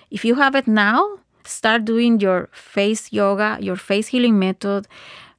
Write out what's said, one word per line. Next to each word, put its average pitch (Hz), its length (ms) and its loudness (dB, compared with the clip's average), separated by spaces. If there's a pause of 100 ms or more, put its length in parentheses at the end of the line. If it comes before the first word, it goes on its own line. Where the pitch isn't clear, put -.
(120)
if 214 140 -8
you 233 100 2
have 269 180 2
it 269 140 0
now, 233 520 2 (260)
start 220 400 -2
doing 233 340 2
your 185 320 0
face - 640 -4
yoga, 208 480 0
your 190 160 -4
face 202 300 -2
healing 240 300 2
method, 196 480 -2 (540)